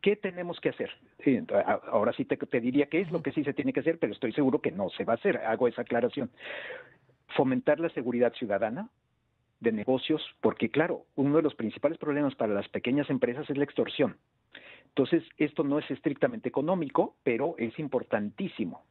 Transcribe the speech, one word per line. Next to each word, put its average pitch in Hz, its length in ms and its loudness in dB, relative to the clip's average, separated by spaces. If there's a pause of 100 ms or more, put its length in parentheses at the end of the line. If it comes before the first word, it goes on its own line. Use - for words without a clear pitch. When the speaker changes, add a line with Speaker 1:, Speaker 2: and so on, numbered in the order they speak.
Speaker 1:
¿Qué 202 140 4
tenemos 175 440 -8
que 156 100 -2
hacer?". 117 200 -6 (340)
Sí, 131 140 4
ent-, - 160 -6
a-, 101 280 2 (100)
ahora 113 220 2
sí - 120 -4
te, - 120 -2
te - 240 -2
diría 131 260 2
qué 160 140 0
es 180 100 -4
lo 170 60 -2
Speaker 2:
Ujú. 165 60 -4
Speaker 1:
que 139 100 -4
sí 156 100 -2
se 143 100 -4
tiene 147 200 -2
que 147 80 0
hacer, 165 180 0
pero 113 140 0
estoy - 200 -4
seguro 131 280 2
que - 100 -2
no 92 200 -4
se - 140 -6
va - 80 2
a - 40 2
hacer. 185 200 0
Hago 113 300 0
esa 120 160 -2
aclaración. 120 480 -2 (1040)
Fomentar 131 440 2
la 165 100 0
seguridad 120 440 0
ciudadana 113 560 -2 (680)
de 113 120 2
negocios, 127 500 0 (200)
porque, - 280 2
claro, 160 360 0 (100)
uno 143 220 4
de 165 60 6
los 147 120 2
principales 143 440 -2
problemas 143 360 0
para 107 180 0
las 101 160 -2
pequeñas 131 420 0
empresas 123 380 0
es 139 80 -2
la 143 60 2
extorsión. - 540 0 (720)
Entonces, 170 340 2 (140)
esto 151 260 0
no 143 140 2
es 147 140 -4
estrictamente 127 580 0
económico, 160 720 0
pero 131 360 0
es 113 180 -4
importantísimo. 113 1120 -4